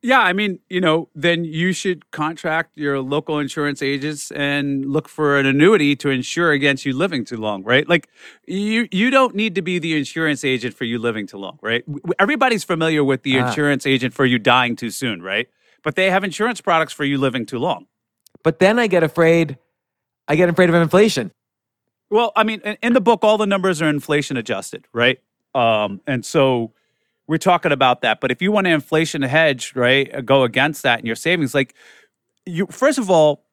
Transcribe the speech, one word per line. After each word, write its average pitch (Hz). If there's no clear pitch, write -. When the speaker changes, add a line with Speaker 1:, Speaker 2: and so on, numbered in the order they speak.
Speaker 1:
Yeah, 254
I 185
mean, 196
you 185
know, 165
then 170
you 165
should 175
contract 160
your 139
local 151
insurance 143
agents 143
and 143
look 139
for 143
an 139
annuity 147
to 143
insure 143
against 139
you 135
living 151
too 120
long, 107
right? 131
Like, 170
you, 214
you 214
don't 262
need 208
to 196
be 180
the 160
insurance 151
agent 123
for 131
you 117
living 110
too 101
long, 98
right? 117
W-, 143
w-, 165
everybody's 233
familiar 160
with 135
the 131
Speaker 2:
Ah. 127
Speaker 1:
insurance 143
agent 131
for 135
you 123
dying 120
too 117
soon, 101
right? 98
But 151
they 190
have 196
insurance 208
products 160
for 151
you 139
living 131
too 120
long. 131
Speaker 2:
But 160
then 208
I 233
get 175
afraid, 160
I 156
get 175
afraid 170
of 165
inflation. 170
Speaker 1:
Well, 220
I 214
mean, 220
in, 208
in 240
the 247
book, 220
all 214
the 214
numbers 190
are 160
inflation 147
adjusted, 107
right? 120
Um, 107
and 127
so 127
we're 160
talking 170
about 131
that. 110
But 127
if 123
you 190
want 202
an 170
inflation 156
hedge, 139
right, 131
uh, 143
go 135
against 127
that 117
in -
your 113
savings, 165
like, 135
you, 180
first 277
of 202
all 151